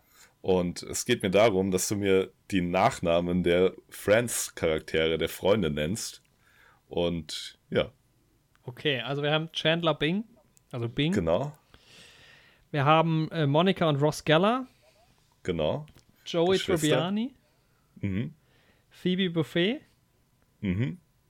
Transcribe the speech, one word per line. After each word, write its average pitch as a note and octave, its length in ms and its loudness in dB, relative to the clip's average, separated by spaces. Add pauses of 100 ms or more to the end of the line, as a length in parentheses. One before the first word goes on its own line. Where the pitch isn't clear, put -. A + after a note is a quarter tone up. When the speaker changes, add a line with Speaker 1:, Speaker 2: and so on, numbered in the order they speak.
(400)
Speaker 1:
Und F2+ 420 0
es - 220 -8
geht - 180 -2
mir G2 80 0
darum, G2 400 4
dass F2+ 180 0
du G#2+ 80 -2
mir F#2+ 360 2 (180)
die F#2+ 120 0
Nachnamen F2 840 2
der F2 300 4 (160)
Friends-Charaktere, D#2+ 1300 0
der D#2+ 100 -2
Freunde F#2 420 0
nennst. D2+ 520 -6 (680)
Und E2+ 720 -6 (100)
ja. D#2+ 240 -2 (720)
Speaker 2:
Okay, B2+ 380 -6
also C#3 200 -6
wir D3 80 -2
haben D#3 220 -2
Chandler D#3+ 420 0
Bing, E3+ 300 -2 (480)
also A#2 160 -6
Bing. C#3+ 240 -2
Speaker 1:
Genau. G#2+ 440 0 (1160)
Speaker 2:
Wir C#3+ 140 -2
haben, D#3+ 460 4
äh, D#3+ 140 0
Monica E3+ 420 2
und D3 80 2
Ross D3 280 0
Geller. A3 420 2 (760)
Speaker 1:
Genau. F2+ 440 -2 (380)
Speaker 2:
Joey F3 320 0
Speaker 1:
Geschwister. E3 320 0
Speaker 2:
Tribbiani. F#3+ 460 -2 (600)
Speaker 1:
Mhm. G2+ 380 -4 (540)
Speaker 2:
Phoebe F#3 420 -2
Buffay. E3+ 500 -2 (840)
Speaker 1:
Mhm. A2 360 -2 (320)